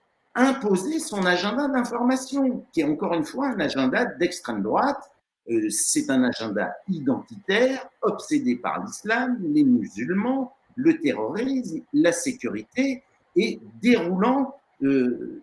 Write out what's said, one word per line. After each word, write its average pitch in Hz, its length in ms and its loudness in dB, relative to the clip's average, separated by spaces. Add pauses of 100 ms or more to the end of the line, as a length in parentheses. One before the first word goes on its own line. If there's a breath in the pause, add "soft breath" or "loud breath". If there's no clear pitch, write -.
(340)
imposer 254 640 2
son 202 260 -4
agenda 202 420 0
d'information, 254 1040 0
qui - 120 0
est - 20 2
encore 151 300 -2
une 160 100 0
fois 269 240 -4
un 226 100 -4
agenda 139 460 2
d'extrême 131 580 -4
droite. 220 480 0 (380)
Euh, 110 220 0
c'est - 400 0
un 127 140 2
agenda 107 520 -2 (120)
identitaire, 190 1000 2 (140)
obsédé 147 540 0
par 87 280 -4
l'islam, 240 560 -2
les 151 240 2
musulmans, 180 880 0 (200)
le 160 240 2
terrorisme, 160 840 -2 (140)
la 160 180 4
sécurité, 139 880 -4 (320)
et 214 260 2 (200)
déroulant, 226 760 2 (260)
euh, 127 600 0